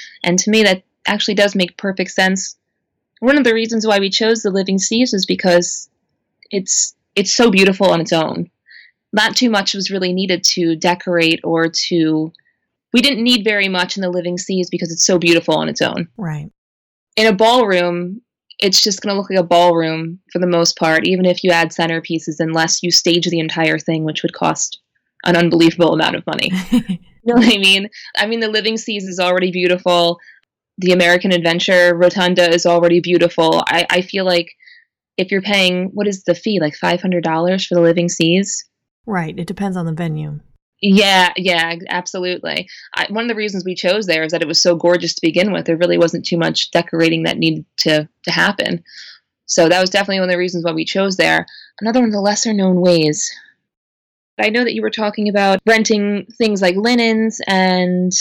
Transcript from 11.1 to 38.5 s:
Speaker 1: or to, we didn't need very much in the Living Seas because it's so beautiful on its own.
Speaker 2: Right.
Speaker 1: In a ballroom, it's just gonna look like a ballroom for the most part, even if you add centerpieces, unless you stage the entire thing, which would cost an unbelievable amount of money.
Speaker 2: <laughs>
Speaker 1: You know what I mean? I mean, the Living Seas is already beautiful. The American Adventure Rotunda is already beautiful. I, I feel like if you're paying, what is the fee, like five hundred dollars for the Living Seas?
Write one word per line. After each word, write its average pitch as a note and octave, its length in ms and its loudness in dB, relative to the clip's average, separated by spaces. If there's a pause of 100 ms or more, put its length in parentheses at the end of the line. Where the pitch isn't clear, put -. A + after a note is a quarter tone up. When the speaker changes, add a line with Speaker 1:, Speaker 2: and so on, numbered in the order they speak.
Speaker 1:
or E3 260 0 (180)
to, D#3 440 0 (600)
we B3 80 4
didn't B3 220 0
need A#3+ 200 2
very G3+ 260 0
much F#3 280 -2
in G3 40 -6
the F3+ 80 -2
Living F3 280 -4
Seas F#3 320 -4
because E3+ 220 -6
it's E3 140 -2
so F#3 120 2
beautiful E3+ 380 0
on D#3+ 120 -2
its D3+ 140 -4
own. - 340 -6
Speaker 2:
Right. D#3 360 -10 (640)
Speaker 1:
In G#3+ 100 2
a A3 80 4
ballroom, F#3+ 880 0 (380)
it's G3 220 0
just G3+ 200 -2
gonna G3+ 160 -2
look G3 120 -6
like F#3+ 100 0
a F3 40 2
ballroom E3+ 760 2 (120)
for F3+ 80 -4
the F3+ 80 0
most E3+ 300 0
part, D#3+ 280 0
even F#3 200 0
if F3+ 180 0
you F#3 80 2
add E3+ 200 2
centerpieces, E3 680 -4
unless E3 420 -2
you F3 100 -4
stage E3+ 360 2
the E3+ 120 -2
entire D#3+ 380 0
thing, D#3+ 260 -4
which D#3 200 -6
would E3 100 -4
cost - 460 -4 (460)
an E3+ 100 2
unbelievable E3 580 4
amount D#3+ 220 0
of - 100 -8
money. - 260 -4 (200)
Speaker 2:
<laughs> G#3 280 0 (260)
Speaker 1:
You A#3+ 80 0
know A#3+ 80 6
what A3 140 6
I - 20 0
mean? G3 320 2 (280)
I G#3 80 0
mean, A3+ 160 -2
the G#3+ 80 -2
Living G#3+ 280 -2
Seas G#3 280 -8
is F#3 140 -8
already F3+ 320 0
beautiful. F3 680 0 (580)
The F3+ 140 2
American F3+ 400 4
Adventure F3 640 2
Rotunda F3+ 540 2
is E3+ 160 2
already E3+ 340 4
beautiful. E3+ 680 2
I, E3+ 220 0
I F3+ 120 0
feel F#3+ 240 -4
like F3 260 0 (680)
if F#3 140 -2
you're G3 100 0
paying, F#3+ 520 0
what G#3 140 -2
is G3 160 -6
the E3+ 120 0
fee, G3+ 240 -2
like D3+ 160 -2
five F3+ 260 -2
hundred F3+ 220 -2
dollars E3+ 420 0
for F3 100 -2
the F3 60 4
Living E3+ 280 2
Seas? E3+ 560 -2 (400)